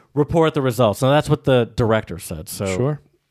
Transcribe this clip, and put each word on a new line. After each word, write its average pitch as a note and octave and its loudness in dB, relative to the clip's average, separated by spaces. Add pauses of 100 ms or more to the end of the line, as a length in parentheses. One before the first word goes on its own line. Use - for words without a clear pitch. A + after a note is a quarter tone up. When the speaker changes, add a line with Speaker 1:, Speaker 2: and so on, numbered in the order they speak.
(120)
Speaker 1:
report D3+ 2
the D3+ -2
results. A#2 2
Now, C3 2
that's D3 2
what - 0
the B2 2
director G#2+ 0
said. D#2 -12
So, - -8
Speaker 2:
Sure. A#2+ -2 (300)